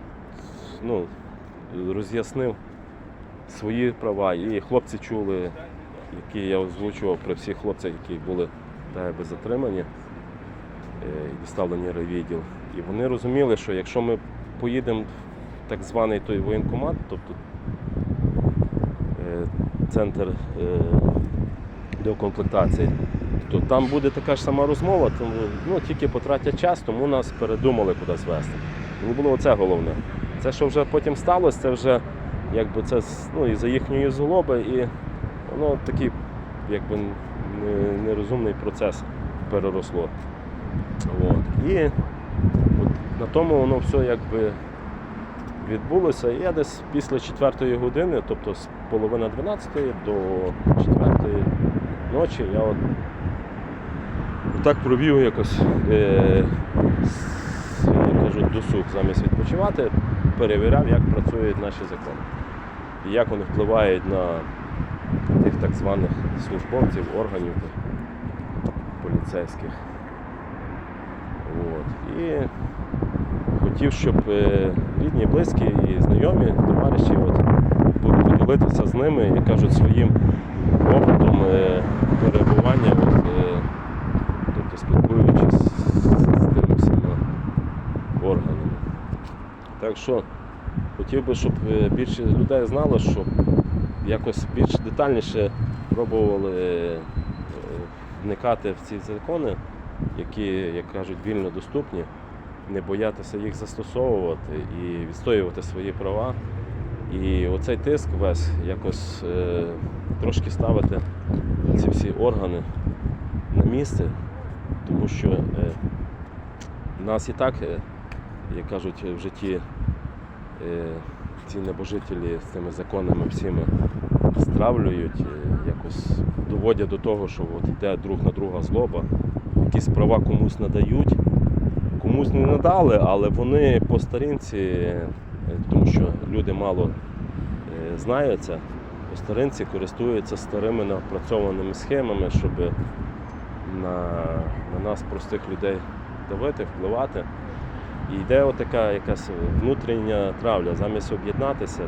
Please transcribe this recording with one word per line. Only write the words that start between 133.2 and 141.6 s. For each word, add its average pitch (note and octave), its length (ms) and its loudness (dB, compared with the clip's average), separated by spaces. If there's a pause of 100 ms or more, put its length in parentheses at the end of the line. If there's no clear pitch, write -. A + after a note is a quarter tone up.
вони B2 580 4
по A2+ 120 2
старінці, C3+ 580 -4
е, F2 500 -2 (640)
тому - 160 4
що F#2 220 4 (240)
люди G2+ 220 0
мало, F#2+ 360 0 (1040)
е, E2+ 40 -6
знаються, A#2+ 600 -2 (540)
по - 60 -10
старинці A2+ 540 -2
користуються G#2 640 -2
старими G#2 480 -2
напрацьованими F#2+ 880 -2